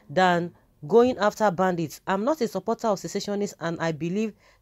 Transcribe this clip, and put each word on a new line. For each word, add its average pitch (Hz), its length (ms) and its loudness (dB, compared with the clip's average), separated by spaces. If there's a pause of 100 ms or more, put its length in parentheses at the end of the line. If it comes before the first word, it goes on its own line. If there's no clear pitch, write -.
than 175 440 2 (340)
going 240 300 4
after 208 340 2
bandits. 170 560 -2
I'm 196 160 0
not 294 180 -2
a 226 60 0
supporter 226 400 -4
of 196 120 0
secessionists, 202 600 -6
and 165 220 -4
I 165 100 0
believe 180 420 -4 (280)